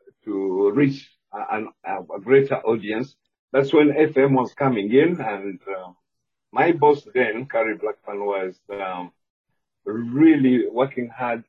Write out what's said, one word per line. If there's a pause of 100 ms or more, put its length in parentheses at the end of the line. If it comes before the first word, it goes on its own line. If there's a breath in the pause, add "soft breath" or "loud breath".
(240)
to
reach (220)
a,
an, (140)
a, (140)
a
greater
audience. (360)
That's
when
F
M
was
coming
in,
and,
uh, (600)
my
boss (100)
then,
Carrie
Blackman,
was, (120)
um, (760)
really
working
hard